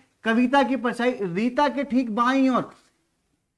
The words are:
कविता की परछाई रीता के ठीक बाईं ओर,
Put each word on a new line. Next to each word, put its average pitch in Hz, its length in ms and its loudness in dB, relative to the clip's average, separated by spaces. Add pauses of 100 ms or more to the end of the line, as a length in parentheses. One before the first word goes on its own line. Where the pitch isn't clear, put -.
(240)
कविता 247 380 2
की 254 140 0
परछाई 240 380 -2
रीता 240 540 0
के 262 160 -4
ठीक 226 300 -2
बाईं 262 360 2
ओर, 214 200 -2 (880)